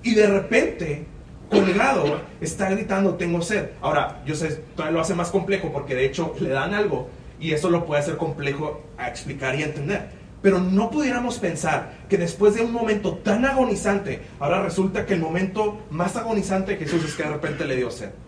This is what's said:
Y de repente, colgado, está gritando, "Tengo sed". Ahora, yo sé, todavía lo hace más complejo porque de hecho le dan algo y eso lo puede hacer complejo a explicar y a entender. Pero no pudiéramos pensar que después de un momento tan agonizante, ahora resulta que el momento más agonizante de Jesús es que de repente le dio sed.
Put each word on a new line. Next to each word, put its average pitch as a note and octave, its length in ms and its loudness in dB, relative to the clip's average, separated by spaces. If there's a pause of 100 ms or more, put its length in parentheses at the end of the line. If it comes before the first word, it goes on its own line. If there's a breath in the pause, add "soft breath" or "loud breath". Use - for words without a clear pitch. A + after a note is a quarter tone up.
Y A3+ 120 2
de G#3+ 120 8
repente, G3 800 0 (440)
colgado, F#3+ 720 4 (200)
está - 300 -2
gritando, G3 440 2
"Tengo E3+ 280 0
sed". - 280 -2 (100)
Ahora, - 460 0
yo D3+ 80 -2
sé, D3 280 -2 (120)
todavía D#3+ 200 -2
lo E3+ 60 2
hace F#3+ 140 0
más E3+ 160 -2
complejo F#3 420 0
porque C3 220 -4
de B2+ 120 4
hecho D#3+ 340 -2
le B2+ 100 0
dan D3 240 0
algo - 340 0 (300 loud breath)
y D#3 140 -2
eso E3+ 180 2
lo E3+ 140 4
puede D3 160 2
hacer D3+ 160 0
complejo C#3+ 680 -4 (160)
a C3 100 -6
explicar C3+ 460 -6
y D3+ 80 -2
a D3+ 40 -2
entender. D3+ 440 -4 (320 loud breath)
Pero F#3 180 6
no F#3+ 300 2
pudiéramos B3 480 0
pensar D#3 720 -2
que G3 100 4
después G3+ 360 4
de A#3 80 2
un A#3 100 0
momento G#3+ 460 0
tan G#3 260 2
agonizante, G3+ 760 2 (160 loud breath)
ahora D#3+ 240 2
resulta F#3+ 440 0
que G3+ 80 2
el E3+ 60 2
momento F#3+ 600 0 (100)
más F3 260 -2
agonizante G3 560 0
de F#3+ 60 -2
Jesús D#3 260 0
es D3 100 -6
que E3 80 -4
de D3+ 80 -2
repente D3 340 -4
le C3 120 -2
dio A#2+ 140 -2
sed. G2+ 200 -10 (180)